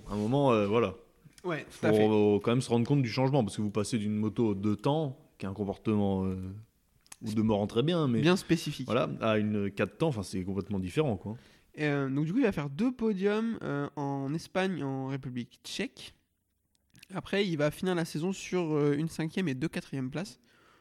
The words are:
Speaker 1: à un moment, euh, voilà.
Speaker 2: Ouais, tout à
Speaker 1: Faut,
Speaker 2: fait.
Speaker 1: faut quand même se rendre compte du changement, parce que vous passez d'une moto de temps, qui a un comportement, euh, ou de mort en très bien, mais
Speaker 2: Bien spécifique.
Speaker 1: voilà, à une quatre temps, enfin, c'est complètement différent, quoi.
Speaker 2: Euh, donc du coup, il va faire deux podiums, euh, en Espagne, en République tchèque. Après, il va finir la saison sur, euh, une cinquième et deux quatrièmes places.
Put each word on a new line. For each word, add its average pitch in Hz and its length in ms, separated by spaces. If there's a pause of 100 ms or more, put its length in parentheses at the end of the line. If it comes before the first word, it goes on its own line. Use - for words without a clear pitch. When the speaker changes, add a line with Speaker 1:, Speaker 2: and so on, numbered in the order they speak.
Speaker 1:
à 98 60
un - 20
moment, 127 360
euh, 107 140
voilà. 101 280 (500)
Speaker 2:
Ouais, 165 220 (120)
tout - 80
à 107 40
Speaker 1:
Faut, 107 60
Speaker 2:
fait. 107 120
Speaker 1:
faut 104 340
quand 117 100
même 131 100
se - 80
rendre 117 160
compte 143 160
du 117 80
changement, 131 340
parce 98 140
que - 20
vous 107 100
passez 107 280
d'une 107 180
moto 107 380
de 101 200
temps, 143 440 (180)
qui - 80
a 95 60
un - 40
comportement, 98 680
euh, 95 120 (840)
ou 107 140
de 110 80
mort 107 180
en 104 60
très 113 160
bien, 160 260
mais 117 140
Speaker 2:
Bien 175 140
spécifique. 160 500
Speaker 1:
voilà, 131 240 (100)
à 110 180
une 104 320
quatre 104 280
temps, 160 100
enfin, 110 140
c'est 92 200
complètement 98 360
différent, 104 400
quoi. 107 180 (440)
Speaker 2:
Euh, 143 300
donc 139 140
du 160 80
coup, 226 60
il 277 60
va 208 60
faire 147 200
deux 196 200
podiums, 220 720
euh, 143 320
en 139 400
Espagne, 185 480
en 135 240
République 131 560
tchèque. - 500 (1000)
Après, 196 320
il 165 100
va 147 140
finir 185 240
la 170 100
saison 165 280
sur, 180 400
euh, 147 260
une 160 100
cinquième 165 380
et 135 80
deux 131 140
quatrièmes 135 420
places. 160 300 (400)